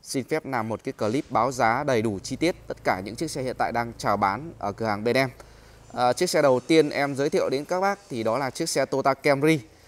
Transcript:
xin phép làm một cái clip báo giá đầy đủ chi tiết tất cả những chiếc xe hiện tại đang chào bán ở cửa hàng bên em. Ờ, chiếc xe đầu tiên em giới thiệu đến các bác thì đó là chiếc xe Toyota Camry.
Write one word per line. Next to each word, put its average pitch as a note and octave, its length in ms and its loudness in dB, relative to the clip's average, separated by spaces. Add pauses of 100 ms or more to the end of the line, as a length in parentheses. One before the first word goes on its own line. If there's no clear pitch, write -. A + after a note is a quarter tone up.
xin C3 220 -4
phép D#3 220 -4
làm A#2+ 220 -2
một G#2+ 160 -4
cái C3+ 80 -6
clip A#2 380 -2
báo A#2+ 220 0
giá A#2+ 320 2
đầy B2+ 180 2
đủ G#2+ 160 -2
chi - 180 -8
tiết E3 200 0 (100)
tất - 180 -10
cả G#2 200 0
những G#2 120 -10
chiếc D#3 140 -6
xe C#3+ 120 -6
hiện A#2+ 160 -6
tại G2 140 0
đang A#2 260 -4
chào A2 180 0
bán G#2 420 -2
ở G2 140 -4
cửa A2+ 140 -6
hàng G#2+ 180 -2
bên A#2+ 120 2
em. C3 140 2 (600)
Ờ, B2 200 2
chiếc F3+ 180 0
xe D#3+ 120 2
đầu C3 180 4
tiên D3+ 300 4
em C#3 240 -2
giới C#3 160 0
thiệu D3+ 180 0
đến C3+ 160 -2
các F3 160 -2
bác G3 180 0 (120)
thì A#2+ 120 -4
đó A2 160 0
là C#3 120 -2
chiếc D#3+ 180 -6
xe C#3 160 0
Toyota C3+ 300 2
Camry. D3 460 2 (280)